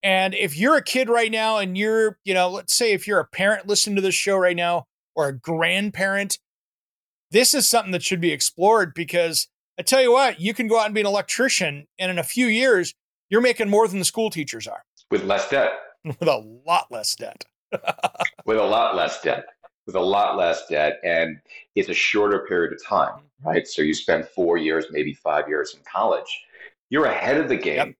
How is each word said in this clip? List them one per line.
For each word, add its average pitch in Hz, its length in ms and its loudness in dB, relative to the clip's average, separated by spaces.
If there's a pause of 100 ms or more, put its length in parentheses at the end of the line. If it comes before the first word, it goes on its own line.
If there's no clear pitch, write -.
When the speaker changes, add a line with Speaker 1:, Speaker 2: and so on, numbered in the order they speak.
Speaker 1:
And 190 320 2
if 190 200 -4
you're 247 220 4
a 269 60 0
kid 254 260 -2
right 233 220 2
now 220 260 0
and 190 200 -4
you're, 220 460 0
you 190 100 -2
know, 180 160 2
let's 190 240 -6
say 226 200 2
if 190 140 -4
you're 202 120 2
a 151 80 -2
parent 196 400 -2
listening 202 280 0
to 196 60 2
this 190 140 0
show 196 220 0
right 180 180 2
now 175 300 -2 (300)
or 151 120 0
a 135 100 -4
grandparent, 196 1000 -2 (960)
this 240 220 4
is 262 140 2
something 185 240 2
that 175 120 -2
should 180 180 -2
be 170 100 2
explored, 180 600 2
because 170 540 -2 (320)
I - 20 -8
tell 262 200 4
you 247 100 4
what, 247 280 4
you 202 140 -2
can 226 140 -4
go 226 120 2
out 214 60 2
and 214 80 -4
be 214 80 0
an 202 60 0
electrician, 196 800 -2 (100)
and 185 140 -4
in 175 80 -2
a 165 40 -2
few 247 220 0
years, 220 480 2 (360)
you're 214 120 4
making 233 280 2
more 208 180 4
than 190 100 -4
the 180 80 -2
school 220 240 -2
teachers 131 380 -8
are. 107 160 -12 (260)
Speaker 2:
With 95 140 0
less 98 260 0
debt. 127 220 2 (180)
Speaker 1:
<laughs> - 160 -20
With 151 240 -8
a 135 80 2 (300)
lot 170 240 0
less 110 240 -6
debt. - 300 -14 (140)
<laughs> - 840 -6
Speaker 2:
With 110 120 2
a 107 60 2
lot 107 320 2
less 80 280 -2
debt. - 220 -2 (420)
With 95 80 -8
a 95 60 2
lot 98 360 2
less 85 300 0
debt. 76 360 0
And 82 360 0 (340)
it's 98 160 0
a 87 60 -2
shorter 104 520 2
period 85 260 0
of - 120 -16
time, - 380 0 (200)
right? - 240 0
So - 140 -6
you 76 140 2
spend 78 320 0
four 85 300 0
years, 80 340 0
maybe 76 240 -4
five 76 340 -2
years 76 240 -4
in - 100 -20
college. - 600 -4 (480)
You're 147 140 0
ahead 123 320 0
of 156 120 -2
the 123 80 0
game 78 200 -4
Speaker 1:
Yep. 147 220 -4